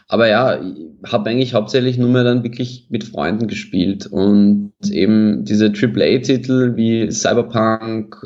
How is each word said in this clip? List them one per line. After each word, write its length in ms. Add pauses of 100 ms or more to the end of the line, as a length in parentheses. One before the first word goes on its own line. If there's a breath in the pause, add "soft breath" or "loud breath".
Aber 200
ja, 320
ich 520
hab 160
eigentlich 260
hauptsächlich 440
nur 120
mehr 140
dann 200
wirklich 460
mit 140
Freunden 440
gespielt 600
und 640 (160)
eben 560
diese 260
Triple 320
A-Titel 720
wie 360
Cyberpunk, 1160